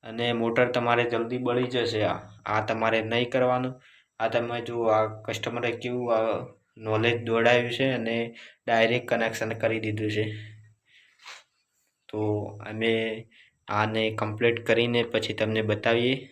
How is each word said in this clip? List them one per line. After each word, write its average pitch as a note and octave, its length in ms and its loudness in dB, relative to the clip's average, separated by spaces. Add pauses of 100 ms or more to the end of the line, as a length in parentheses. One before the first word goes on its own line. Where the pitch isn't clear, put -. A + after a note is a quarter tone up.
અને A#2+ 300 -2
મોટર A#2 380 2
તમારે A#2+ 320 4
જલ્દી A#2 340 -2
બળી B2 260 0
જશે A#2 400 -2
આ. - 160 0 (260)
આ G#2+ 200 0
તમારે A2+ 360 2
નહીં A#2 280 0
કરવાનું. B2+ 440 0 (460)
આ A2+ 80 0
તમે A#2+ 340 -2
જુઓ, A#2+ 260 -4
આ A2 340 2
કસ્ટમરે A#2 500 -4
કેવું B2 340 -4 (100)
આ A2+ 300 0 (320)
નોલેજ A2 460 0
દોડાવ્યું A#2 480 4
છે C3 220 0
અને A#2 240 -2 (500)
ડાયરેક્ટ A#2 400 2
કનેક્શન A2+ 460 -2
કરી A2+ 260 -2
દીધું G#2+ 320 -2
છે. G#2+ 140 0 (1800)
તો G#2+ 100 -6 (500)
અમે A2+ 240 0 (760)
આને A2 360 0 (120)
કમ્પ્લીટ A#2 500 0
કરીને A#2+ 380 4
પછી A2+ 300 -2
તમને A2 280 0
બતાવીએ. A#2 540 2 (160)